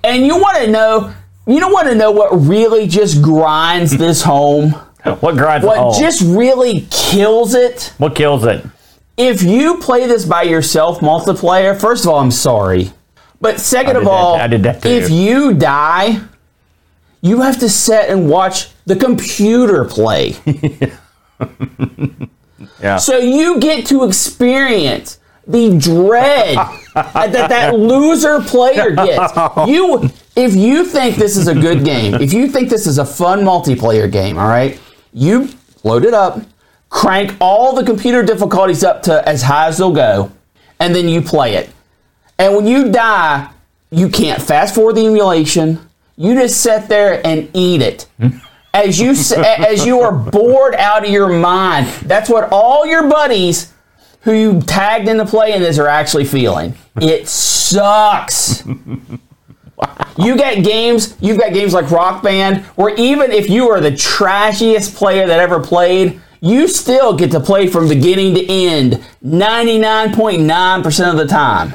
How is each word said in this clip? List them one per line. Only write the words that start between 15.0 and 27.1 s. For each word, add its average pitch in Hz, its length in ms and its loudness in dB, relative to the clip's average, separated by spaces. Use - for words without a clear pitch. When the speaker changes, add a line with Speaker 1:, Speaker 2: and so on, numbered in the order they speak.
Speaker 1:
you 220 440 2
die, 165 680 0
you 220 200 2
have 254 180 -2
to 240 100 0
sit 220 400 0
and 180 200 0
watch 185 400 -2
the 185 100 0
computer 214 880 0
play. 104 500 -2
Speaker 2:
<laughs> 147 460 -4
Yeah. 98 160 -2
Speaker 1:
So 254 200 0
you 277 420 0
get 294 280 -2
to 269 180 2
experience 240 1120 -2
the 226 300 2
dread 196 800 2
Speaker 2:
<laughs> - 380 -8
Speaker 1:
that 214 540 -2